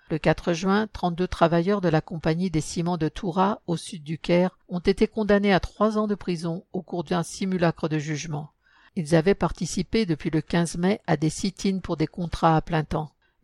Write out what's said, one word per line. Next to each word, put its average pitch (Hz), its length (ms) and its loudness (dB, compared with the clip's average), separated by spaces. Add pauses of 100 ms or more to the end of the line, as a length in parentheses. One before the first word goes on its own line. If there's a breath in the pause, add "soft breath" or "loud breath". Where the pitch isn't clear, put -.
Le 170 80 -2
quatre - 360 0
juin, 190 380 0
trente-deux 175 360 -4
travailleurs 170 520 2
de 180 100 0
la 156 120 4
compagnie 170 480 -2
des 156 100 0
ciments 175 380 -2
de 156 100 0
Toura, 190 600 -2
au 165 100 -2
sud - 260 -12
du 156 140 -6
Caire, 175 400 2 (100)
ont 180 120 -6
été 202 280 2
condamnés 202 460 2
à 170 60 6
trois 214 380 0
ans 214 100 0
de 208 80 -2
prison 170 480 -4 (100)
au 185 80 -6
cours 170 220 -8
d'un 170 200 0
simulacre 180 640 0
de 156 120 0
jugement. 151 500 -6 (480 soft breath)
Ils 160 180 2
avaient 170 200 6
participé 190 720 -2
depuis 170 240 -2
le 156 120 0
quinze 170 360 0
mai 185 300 2
à 135 80 2
des 156 140 2
sit-ins 190 500 -2
pour 175 160 -4
des 151 120 0
contrats 165 500 2
à 156 40 2
plein 160 220 -2
temps. 151 280 -4 (320)